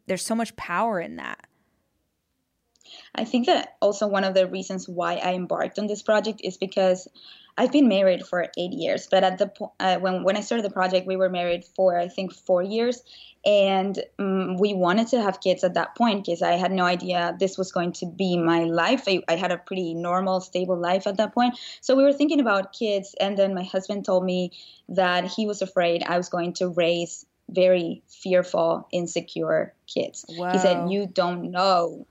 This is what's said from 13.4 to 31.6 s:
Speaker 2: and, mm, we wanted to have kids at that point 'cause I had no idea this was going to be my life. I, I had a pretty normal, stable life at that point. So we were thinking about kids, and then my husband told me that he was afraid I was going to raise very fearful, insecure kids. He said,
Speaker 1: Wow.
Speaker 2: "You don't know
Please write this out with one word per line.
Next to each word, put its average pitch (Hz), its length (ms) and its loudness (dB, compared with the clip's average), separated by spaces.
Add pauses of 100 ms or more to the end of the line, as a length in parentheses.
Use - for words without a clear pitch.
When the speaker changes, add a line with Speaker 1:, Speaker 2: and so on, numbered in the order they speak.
Speaker 2:
and, 196 580 2 (160)
mm, 190 400 -2
we 208 140 2
wanted 185 360 2
to 247 120 2
have 196 200 -2
kids 180 220 0
at 180 120 -2
that - 200 -2
point 208 300 0
'cause 170 180 -4
I 170 100 2
had 185 200 0
no 185 120 0
idea 180 540 -2
this 190 200 -2
was 185 120 -4
going 175 220 -2
to - 140 -10
be 175 320 -2
my 165 260 2
life. 170 420 0
I, 190 220 0
I 170 80 2
had 180 160 -2
a 175 60 -4
pretty 185 360 -6
normal, 180 460 -2
stable 180 380 -4
life 180 280 0
at 196 120 -4
that 214 160 0
point. 247 240 0 (240)
So 262 120 2
we 269 100 6
were 285 100 6
thinking 294 260 2
about 196 320 0
kids, 202 480 -4
and 202 160 0
then 196 180 2
my 180 100 -4
husband 196 420 -4
told 185 180 2
me 180 280 -2 (360)
that 180 380 2
he 214 200 -4
was 208 140 -4
afraid 175 440 0
I 175 120 0
was 180 140 -2
going 170 240 -4
to 180 140 -2
raise 170 580 -2 (240)
very 180 580 2
fearful, 180 840 0
insecure 170 840 -4 (120)
kids. - 420 -6
He 180 300 -2
said, 185 200 4
Speaker 1:
Wow. 175 100 -2
Speaker 2:
"You 202 180 -2
don't 175 440 -2
know 175 600 0